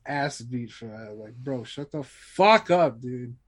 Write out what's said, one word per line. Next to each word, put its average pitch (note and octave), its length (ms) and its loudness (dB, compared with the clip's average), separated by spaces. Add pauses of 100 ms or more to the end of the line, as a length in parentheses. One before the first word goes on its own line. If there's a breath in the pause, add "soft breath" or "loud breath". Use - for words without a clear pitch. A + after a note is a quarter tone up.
ass C#3+ 360 -4
beat A#2+ 300 -8
for - 140 -16
that. G#2+ 320 -14
Like, G#2+ 180 -16
bro, B2+ 280 -6
shut - 280 -12
the D3 120 -6
fuck - 680 4
up, D#3 300 4
dude. B2 340 -10 (120)